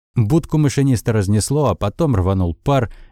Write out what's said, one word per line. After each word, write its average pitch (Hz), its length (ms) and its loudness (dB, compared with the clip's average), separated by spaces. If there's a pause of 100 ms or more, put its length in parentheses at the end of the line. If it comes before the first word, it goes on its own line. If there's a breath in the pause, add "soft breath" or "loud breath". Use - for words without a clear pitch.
(160)
Будку 135 420 0
машиниста 135 540 0
разнесло, 107 540 0
а 98 100 0
потом 147 400 -2
рванул 92 380 0
пар 135 380 -2 (200 soft breath)